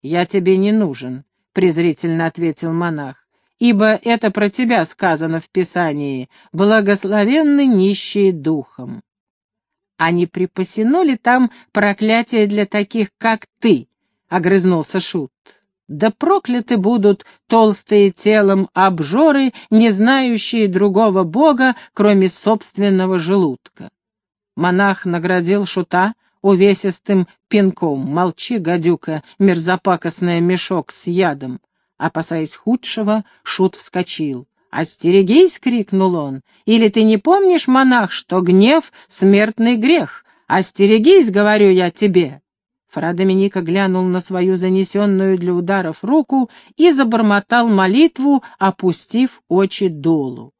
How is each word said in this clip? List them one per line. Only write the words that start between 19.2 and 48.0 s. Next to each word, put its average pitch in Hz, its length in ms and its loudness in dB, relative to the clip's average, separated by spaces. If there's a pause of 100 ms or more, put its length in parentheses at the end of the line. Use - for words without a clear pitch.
не 220 200 4
знающие 226 760 0
другого 190 560 2
бога, 254 540 0 (180)
кроме 202 340 2
собственного 190 920 -2
желудка». 165 680 -4 (680)
Монах 185 480 0
наградил 180 640 -2
шута 185 480 -2 (260)
увесистым 196 880 0 (180)
пинком. 175 540 -2
«Молчи, 170 580 -4
гадюка, 165 640 -4 (160)
мерзопакостная, 175 1000 -2
мешок 175 500 -4
с - 160 -16
ядом». 147 540 -4 (360)
Опасаясь 160 600 -6
худшего, 220 680 -4 (200)
шут - 320 -2
вскочил. 147 720 -8 (240)
«Остерегись!» 190 880 2
крикнул 196 560 -2
он. 139 260 -8 (240)
«Или 226 240 2
ты 220 160 0
не 220 140 4
помнишь, 359 500 2
монах, 254 420 2
что - 300 -4
гнев — 196 500 4 (180)
смертный 220 680 2
грех? 269 480 -2 (220)
Остерегись, 220 840 4
говорю 208 400 2
я 180 200 2
тебе!» 170 500 -2 (480)
Фра 170 240 -6
Доминика 190 480 0
глянул 185 440 0
на 180 160 -2
свою 185 360 -2
занесённую 190 800 0
для 180 160 -4
ударов 175 480 -4
руку 262 500 -2 (280)
и 339 120 4
забормотал 233 800 0
молитву, 254 760 2 (160)